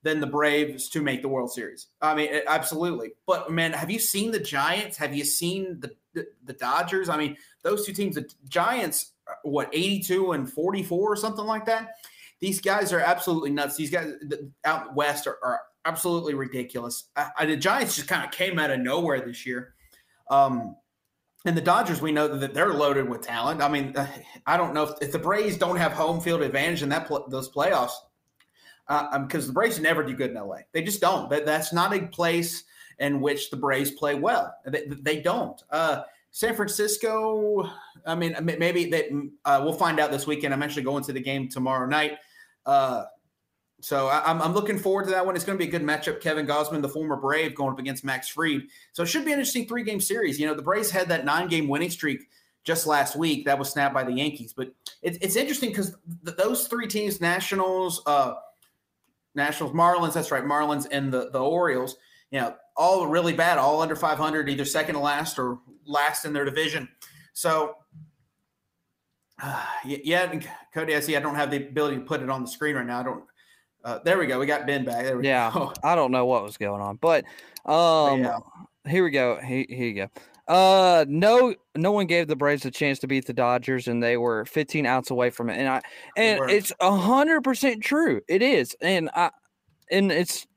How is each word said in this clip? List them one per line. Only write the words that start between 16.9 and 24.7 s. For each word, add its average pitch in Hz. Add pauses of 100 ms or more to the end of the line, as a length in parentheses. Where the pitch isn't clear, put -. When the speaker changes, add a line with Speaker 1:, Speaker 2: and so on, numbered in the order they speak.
Speaker 1:
I, 143 (100)
I, 156
the 156
Giants 208
just -
kinda 160
came 180
out 147
of 131
nowhere 139
this 123
year. 127 (560)
Um, 131 (680)
and 170
the 151
Dodgers, 175
we 151
know 151
that 135
they're 180
loaded 139
with 120
talent. 127
I 143
mean, 139
uh, 139 (400)
I 127
don't 143